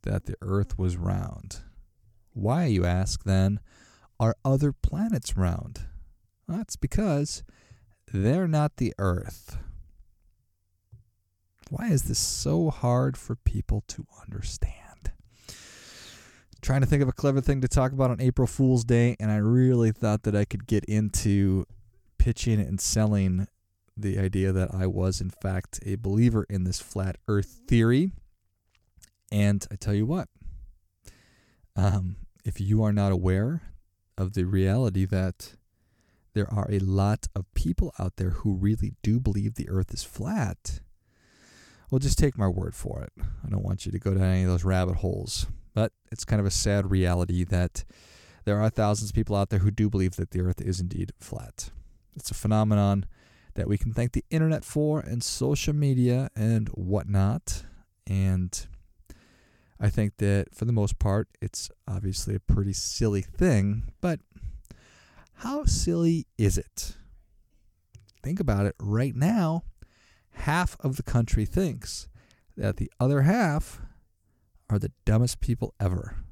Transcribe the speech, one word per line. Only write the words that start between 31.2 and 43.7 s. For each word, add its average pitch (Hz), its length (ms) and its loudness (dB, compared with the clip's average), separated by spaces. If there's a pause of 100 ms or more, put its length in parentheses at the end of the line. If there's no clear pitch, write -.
um, 95 420 0 (280)
if - 160 -6
you 107 220 2
are 107 100 2
not 101 180 2
aware 95 520 0 (560)
of 95 160 -4
the 90 100 0
reality 95 640 2
that 92 480 -2 (800)
there 104 180 -2
are 104 180 -2
a 101 80 2
lot 98 560 2
of 95 200 -6
people - 440 0
out 92 180 -4
there 92 140 -2
who 101 240 0
really 101 380 0 (100)
do 110 160 2
believe 107 360 0
the - 160 -8
earth 92 240 0
is - 100 -8
flat, 127 760 -4 (1120)
well, 131 80 2
just 139 200 2
take 143 180 2
my 101 120 2
word 87 260 -4
for - 280 -8
it. - 160 -14
I - 300 -6
don't 98 160 -2
want 95 220 -4